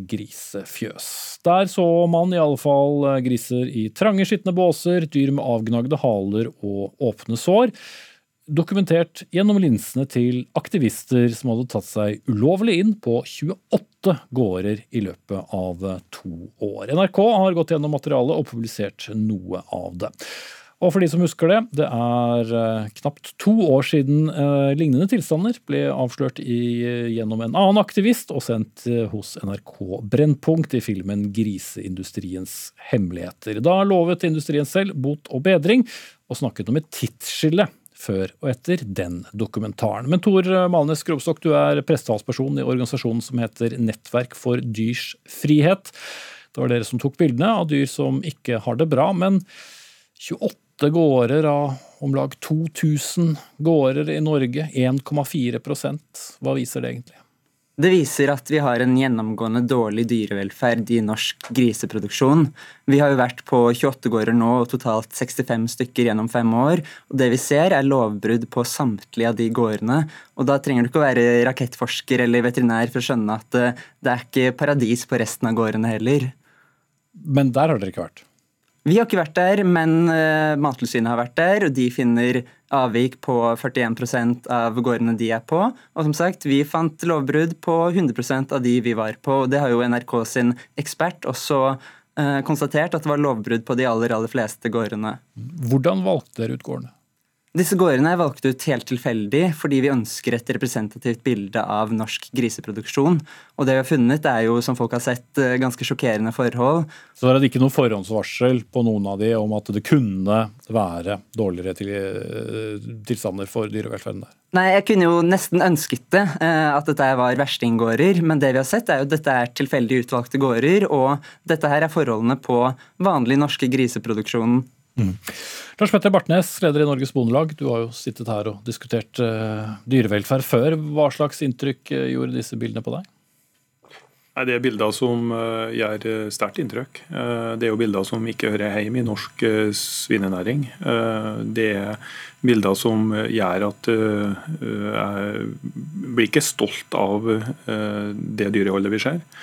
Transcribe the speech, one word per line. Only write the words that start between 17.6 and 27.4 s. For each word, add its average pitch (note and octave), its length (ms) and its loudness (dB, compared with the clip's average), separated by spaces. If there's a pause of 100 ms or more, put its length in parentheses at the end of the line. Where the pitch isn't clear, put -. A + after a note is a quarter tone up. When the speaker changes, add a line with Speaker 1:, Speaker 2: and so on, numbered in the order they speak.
Speaker 1:
gjennom D3+ 160 -2
materialet C#3+ 480 0
og C#3+ 80 -4
publisert A2+ 680 -8
noe F#2 600 -4
av F2+ 260 -8
det. G#2 160 -8 (680)
Og F3+ 100 4
for F#3+ 80 2
de F3+ 80 4
som E3 140 0
husker E3 260 2
det, G#3 100 6 (200)
det D3+ 80 2
er, A#2+ 680 0
eh, A2+ 360 -2 (120)
knapt - 380 -8
to G#3 140 2 (180)
år C3+ 160 4
siden, D3 420 2
eh, C#3+ 480 2
lignende D#3 320 2
tilstander F#3+ 560 0
ble C#3+ 240 -2
avslørt C3 520 -4
i, A#2+ 440 -2
eh, A#2+ 240 -4
gjennom A2+ 340 -4